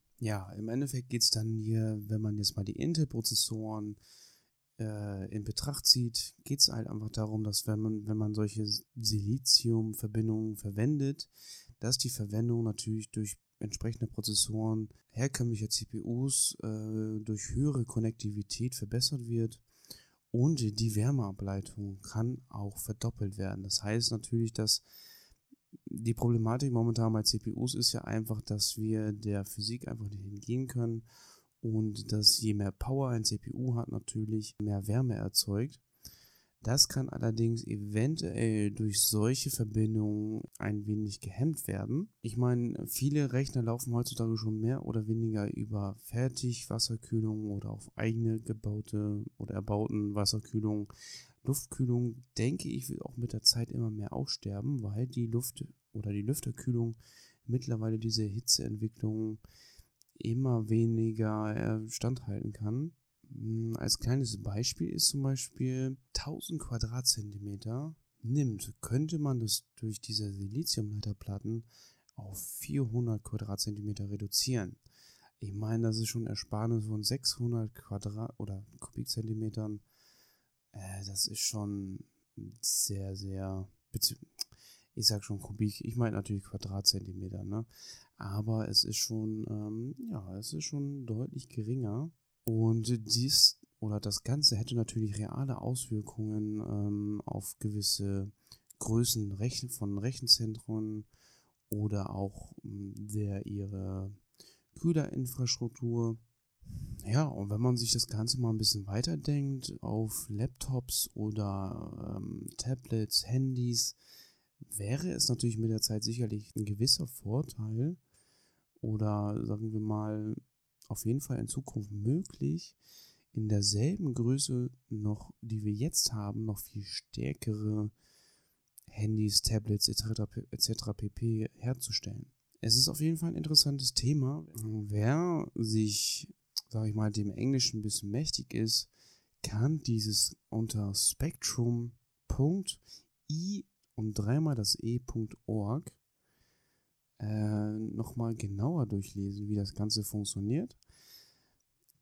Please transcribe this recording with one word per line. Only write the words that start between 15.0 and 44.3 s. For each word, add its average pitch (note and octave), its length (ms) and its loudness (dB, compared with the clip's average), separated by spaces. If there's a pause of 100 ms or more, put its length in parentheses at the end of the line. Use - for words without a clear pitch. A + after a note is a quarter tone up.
herkömmlicher A#2 580 0
C - 160 -2
P - 160 -8
Us, B2+ 600 0
äh, A2 600 -2
durch G#2+ 300 -4
höhere C3+ 340 2
Konnektivität A2+ 880 -2
verbessert A#2+ 520 -2
wird A#2 340 0 (720)
und C3+ 280 6
die G#2+ 360 2
Wärmeableitung G2 1040 0
kann A#2+ 480 -2
auch G2+ 300 -6
verdoppelt G#2 580 -2
werden. G2 260 -2
Das - 180 0
heißt A2+ 300 2
natürlich, A2+ 400 0
dass - 320 2 (1040)
die A2+ 280 -2
Problematik A#2+ 600 2
momentan A2+ 400 4
bei A2 100 2
C A2 160 2
P - 140 -4
Us B2+ 220 -2
ist - 180 4
ja A#2 80 -2
einfach, A2 400 -2
dass - 340 -2
wir G#2+ 380 0
der G#2 320 -2
Physik A2 420 -6
einfach G#2+ 220 -6
nicht G2 160 -10
entgehen A#2+ 420 -2
können A#2 360 -2 (580)
und A2 500 0
dass G#2+ 300 6
je G#2+ 140 4
mehr G2+ 180 2
Power C3+ 380 0
ein A2+ 120 0
C G#2 140 0
P - 160 -10
U B2+ 220 0
hat, A#2 120 -2
natürlich G#2+ 720 -4
mehr G2+ 240 0
Wärme A#2 300 2
erzeugt. G#2 640 0 (840)
Das B2+ 220 6
kann C3 220 0
allerdings A2+ 540 2
eventuell G#2+ 1080 2
durch G#2 280 2
solche A2+ 520 4
Verbindungen G#2+ 880 2 (160)
ein G#2 300 -2
wenig G#2+ 320 -2
gehemmt B2 480 -2
werden. A2+ 420 -2 (140)
Ich A#2 140 -4
meine, B2 500 2
viele C#3+ 440 2
Rechner B2+ 300 2
laufen A#2+ 320 0
heutzutage A#2 420 0